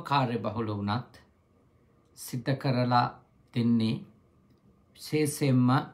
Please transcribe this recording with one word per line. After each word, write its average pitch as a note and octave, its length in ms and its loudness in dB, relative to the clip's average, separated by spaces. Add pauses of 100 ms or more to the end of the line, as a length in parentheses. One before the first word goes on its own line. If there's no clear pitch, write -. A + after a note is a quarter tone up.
කාර්යබහුල A#2 680 -2 (100)
වුණත් G#2 340 -4 (1040)
සිද්ධ C3 400 -6
කරලා B2 480 2 (480)
දෙන්නේ A#2 420 2 (1000)
විශේෂයෙන්ම C#3+ 760 2 (240)